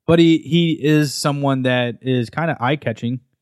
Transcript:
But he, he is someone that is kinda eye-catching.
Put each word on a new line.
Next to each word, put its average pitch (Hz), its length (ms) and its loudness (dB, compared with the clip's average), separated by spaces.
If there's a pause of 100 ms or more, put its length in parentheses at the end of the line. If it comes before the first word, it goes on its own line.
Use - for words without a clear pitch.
But 165 120 4
he, 165 200 4
he 170 340 0
is 151 400 0
someone 139 500 -2
that 123 380 -2
is 123 300 -2
kinda 156 280 -4
eye-catching. 123 600 -4 (220)